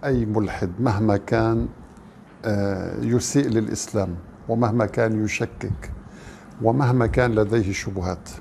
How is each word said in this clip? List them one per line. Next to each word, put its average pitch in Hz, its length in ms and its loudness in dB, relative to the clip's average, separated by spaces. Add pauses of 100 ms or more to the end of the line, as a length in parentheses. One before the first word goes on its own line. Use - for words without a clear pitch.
أي 127 220 2
ملحد 104 440 0 (100)
مهما 107 360 4
كان، 113 520 0 (760)
آه، 98 560 -2
يسيء 120 480 2
للإسلام، 107 680 0 (340)
ومهما 113 380 2
كان 110 380 0
يشكك، - 680 -4 (680)
ومهما 123 440 4
كان 117 280 2
لديه 107 380 2
شبهات 92 560 -6 (120)